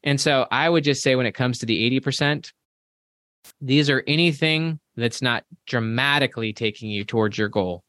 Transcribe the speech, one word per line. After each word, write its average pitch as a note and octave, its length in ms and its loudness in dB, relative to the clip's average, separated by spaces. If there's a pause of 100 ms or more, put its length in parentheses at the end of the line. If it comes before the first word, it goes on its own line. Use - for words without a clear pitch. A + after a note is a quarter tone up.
And C#3+ 160 0
so C#3 300 2
I C#3+ 180 0
would E3 160 2
just C#3+ 200 0
say, C3 120 4
when B2+ 120 0
it G2+ 60 -4
comes B2+ 260 -2
to A#2 80 -6
the A2 180 0
eighty C3 140 2
percent, D3 520 -2 (1080)
these C#3+ 300 2
are C3 160 0
anything D#3 720 0 (160)
that's A#2 260 -4
not A#2+ 220 0 (240)
dramatically A#2+ 840 0
taking A2 380 -6
you G#2 140 -4
towards G#2+ 340 0
your G#2+ 100 0
goal F#2 420 -2